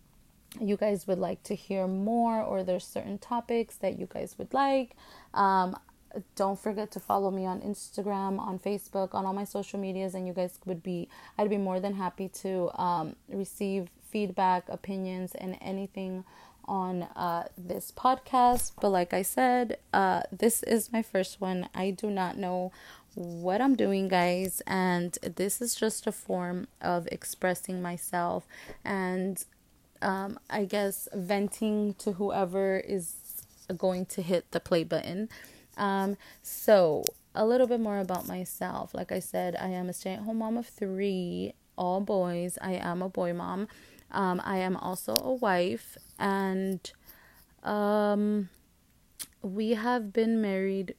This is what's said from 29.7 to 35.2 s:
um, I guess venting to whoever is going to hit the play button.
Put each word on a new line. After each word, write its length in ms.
um, 360
I 160
guess 480
venting 800
to 180
whoever 640
is 360
going 300
to 140
hit 300
the 80
play 240
button. 460